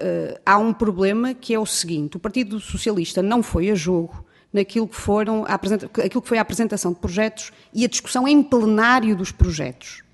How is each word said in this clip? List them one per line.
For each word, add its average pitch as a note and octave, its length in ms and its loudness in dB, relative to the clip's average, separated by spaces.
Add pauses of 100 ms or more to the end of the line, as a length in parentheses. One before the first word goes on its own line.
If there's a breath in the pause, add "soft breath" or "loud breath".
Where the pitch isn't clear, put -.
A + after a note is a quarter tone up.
(340)
eh, - 100 -18
há G3 140 6
um A3 160 2
problema G#3+ 580 0
que B3 220 -4
é A3 40 0
o G#3+ 60 -2
seguinte: E3 540 -4
o - 20 -10
Partido A3 400 -4
Socialista F#3 640 -2
não A3 200 2
foi F3+ 280 0
a G#3+ 40 2
jogo E3+ 480 -2 (300 soft breath)
naquilo G3+ 340 0
que - 100 -14
foram G#3+ 500 0
a - 80 -2
apresenta-, G3 320 -2
aquilo A3 340 -2
que - 80 -16
foi A#3 80 2
a A3 60 2
apresentação G#3 500 -2
de E3+ 60 -6
projetos G#3+ 520 -4 (220 soft breath)
e A3 100 0
a B3 60 2
discussão - 400 -2
em D4 140 8
plenário A3+ 760 4
dos F3+ 160 -6
projetos. D3+ 680 -4 (120)